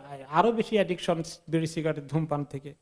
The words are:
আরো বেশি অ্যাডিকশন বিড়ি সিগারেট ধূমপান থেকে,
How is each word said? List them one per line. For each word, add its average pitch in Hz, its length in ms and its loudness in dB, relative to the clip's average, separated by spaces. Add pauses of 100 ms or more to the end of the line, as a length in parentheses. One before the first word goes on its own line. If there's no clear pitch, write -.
(300)
আরো 190 220 6
বেশি 220 240 0
অ্যাডিকশন 175 480 2 (240)
বিড়ি 160 200 0
সিগারেট 156 400 -4
ধূমপান 147 360 0
থেকে, 139 380 -12